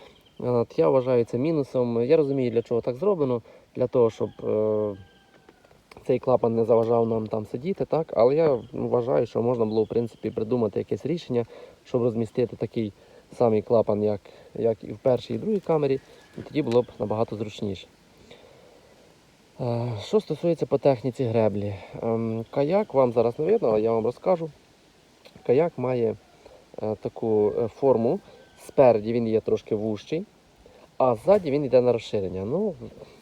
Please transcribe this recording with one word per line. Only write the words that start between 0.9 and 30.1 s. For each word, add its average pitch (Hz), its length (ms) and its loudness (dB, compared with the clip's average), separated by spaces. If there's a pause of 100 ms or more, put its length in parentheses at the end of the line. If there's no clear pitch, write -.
це - 120 -6
мінусом. 127 680 -2
Я 143 140 4
розумію, 135 340 0
для 113 100 2
чого 117 200 -2
так 123 140 -6
зроблено, 143 460 0 (340)
для 123 120 0
того, 117 220 4
щоб, 110 200 -4 (140)
е, 107 520 0 (1120)
цей 127 120 2
клапан 120 360 2
не 113 100 2
заважав 117 420 4
нам 113 200 -2
там 107 180 -6
сидіти, 139 400 -6
так? - 300 -4
Але 123 200 4
я 151 240 2 (140)
вважаю, 120 520 0
що 110 160 -4
можна 117 240 0
було, 110 180 0
в 104 40 -2
принципі, 117 440 -4
придумати 110 480 -2
якесь 107 260 -6
рішення, 127 400 -4 (380)
щоб 120 200 -2
розмістити 117 520 -2
такий 110 380 -6 (400)
самий 110 280 2
клапан, 107 420 2
як, 104 180 -2 (340)
як 113 280 -2
і - 100 -12
в 107 40 -12
першій 120 360 0
і 113 40 -6
другій 196 220 -2
камері, 143 400 0 (380)
і 117 40 -14
тоді 139 200 -6
було 123 200 2
б 120 40 -6 (140)
набагато 107 360 -2
зручніше. 104 520 -8 (1700)
Е, 120 300 -4 (100)
що - 180 0
стосується 165 460 -2
по 139 120 0
техніці 135 460 0
греблі. 104 520 0 (260)
Ем, 113 500 -2
каяк 170 420 0
вам 131 180 4
зараз 117 280 0
не 156 60 -2
видно, 196 220 2
але 107 140 2
я 113 100 0
вам 113 140 0
розкажу. 165 440 -2 (960)
Каяк 151 320 2
має, 123 380 -2 (640)
е, 107 140 -4
таку, 107 640 0
е, 117 100 0
форму. 127 520 2 (480)
Спереді 113 460 4
він 117 140 0
є 110 120 0
трошки 107 360 -2
вужчий, 110 500 -6 (720)